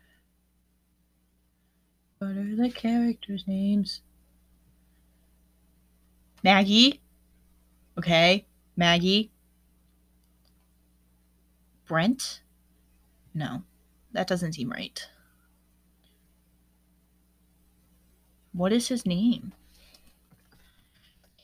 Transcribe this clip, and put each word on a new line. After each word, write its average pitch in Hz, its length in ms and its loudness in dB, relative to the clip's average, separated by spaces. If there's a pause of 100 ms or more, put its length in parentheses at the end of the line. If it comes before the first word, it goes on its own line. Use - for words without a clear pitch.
(2250)
What 196 180 -8
are 202 200 -6
the 240 140 0
characters' 233 760 -2
names? 196 560 -2 (2500)
Maggie. 202 560 6 (960)
Okay, 175 480 2 (300)
Maggie. 175 540 2 (2500)
Brent? - 560 -2 (920)
No, 147 280 -8 (500)
that 185 160 -6
doesn't 175 240 -4
seem 131 180 -10
right. - 360 -14 (3500)
What 185 200 -2
is 240 160 0
his 240 180 -4
name? 190 460 -2 (1900)